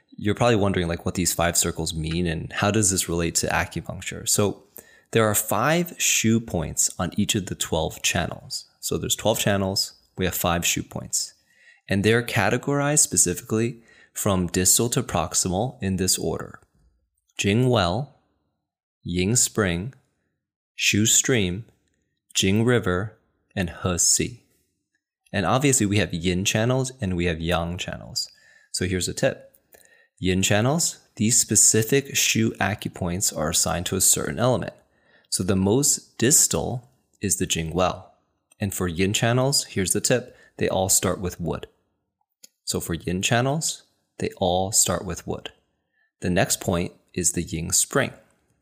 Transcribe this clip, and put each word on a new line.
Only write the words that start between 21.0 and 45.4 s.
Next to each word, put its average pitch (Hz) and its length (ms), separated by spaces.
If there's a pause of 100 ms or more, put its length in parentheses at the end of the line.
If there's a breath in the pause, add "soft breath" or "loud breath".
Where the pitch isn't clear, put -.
Stream, 107 600 (680)
Jing 101 300
River, 104 520 (380)
and 92 160 (120)
He 90 160
Sea. - 440 (920)
And 87 140
obviously 131 400
we 101 120
have 95 140
yin 90 320
channels 127 560
and 92 160
we 87 100
have 82 140
yang 85 380
channels. - 500 (440 soft breath)
So - 140
here's 90 220
a 92 60
tip. - 380 (640 soft breath)
Yin 92 240
channels, 120 560 (180)
these 110 220
specific 113 800
Shu 113 380
acupoints 95 800
are 78 140
assigned 85 360
to 95 100
a 92 40
certain - 380
element. 113 340 (560 soft breath)
So - 140
the 95 140
most 104 600
distal 107 720 (320)
is 98 160
the 92 100
Jing 80 280
Well. 90 400 (440)
And 98 140
for 92 160
yin 92 240
channels, 127 520
here's 95 280
the 104 80
tip. 120 340 (220 loud breath)
They 92 120
all 95 200
start - 320
with 90 180
wood. 78 280 (960)
So - 160
for 87 140
yin 87 260
channels, 135 640 (360)
they - 200
all 95 340
start - 320
with 85 220
wood. - 260 (680)